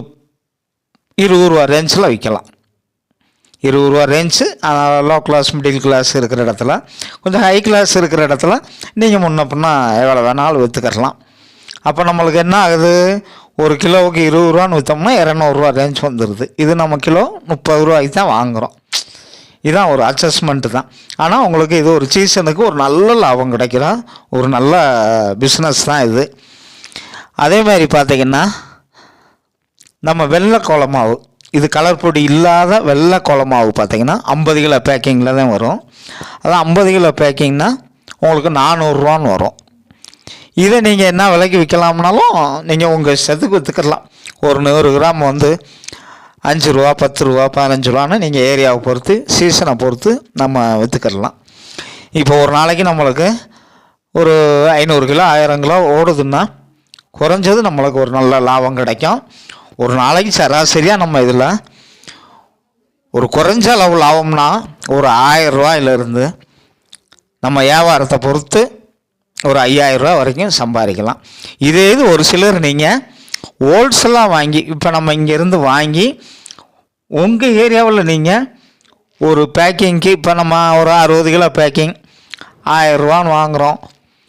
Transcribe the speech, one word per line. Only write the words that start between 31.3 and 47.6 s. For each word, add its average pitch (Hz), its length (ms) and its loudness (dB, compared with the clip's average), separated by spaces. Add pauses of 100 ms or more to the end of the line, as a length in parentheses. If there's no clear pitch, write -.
இது 147 180 0
கலர் 165 280 0
பொடி 151 260 -2
இல்லாத 170 580 2
வெள்ளை 165 400 2
கோல 139 240 0
மாவு 120 340 0
பார்த்தீங்கன்னா, 113 440 -2
ஐம்பது 151 380 -2
கிலோ 147 180 2
பேக்கிங்கில் 131 580 0
தான் 131 140 2
வரும். 113 280 -2 (640)
அதான் 165 220 0
ஐம்பது 190 280 2
கிலோ 180 160 2
பேக்கிங்னா 143 600 0 (500)
உங்களுக்கு 156 320 0
நானூறு 151 500 0
ரூபான்னு 151 280 0
வரும். 92 260 -2 (1000)
இதை 202 260 2
நீங்க 208 240 2
என்ன 185 260 2
விலைக்கு 180 280 2
விற்கலாம்னாலும், 170 800 2 (260)
நீங்க 165 260 -2
உங்க 156 240 0
இஷ்டத்துக்கு 151 440 -2
வித்துக்கலாம். 147 480 -4 (360)
ஒரு 143 200 0
நூறு 143 380 2
கிராம் 151 200 0
வந்து 143 320 0 (920)
அஞ்சு 151 320 -2
ரூபா, 139 200 2
பத்து 143 320 -2
ரூபா, 131 200 2 (120)
பதினஞ்சு 135 340 0